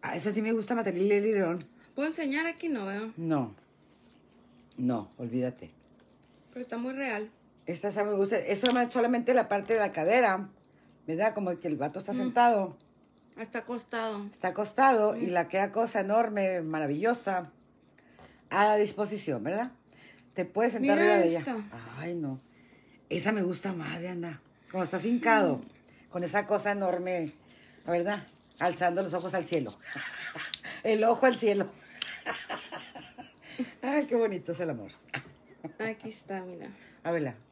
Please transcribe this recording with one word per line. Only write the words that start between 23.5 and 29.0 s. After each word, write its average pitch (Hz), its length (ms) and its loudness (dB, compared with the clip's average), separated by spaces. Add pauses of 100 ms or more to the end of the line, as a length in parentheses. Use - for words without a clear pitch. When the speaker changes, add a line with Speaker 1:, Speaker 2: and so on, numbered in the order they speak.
Speaker 1:
más, 160 300 -8
anda. 170 360 -8 (300)
Cuando 185 140 -2
estás 170 200 -4
hincado, 220 540 4
Speaker 2:
Mm. - 520 -20
Speaker 1:
con 175 140 -4
esa 202 220 0
cosa 208 260 2
enorme, 180 600 -2 (520)
la 170 80 -2
verdad, 175 340 0 (320)
alzando 175 440 2